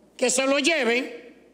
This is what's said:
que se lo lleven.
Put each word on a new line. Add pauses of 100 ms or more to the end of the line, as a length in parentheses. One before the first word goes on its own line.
(160)
que
se
lo
lleven. (200)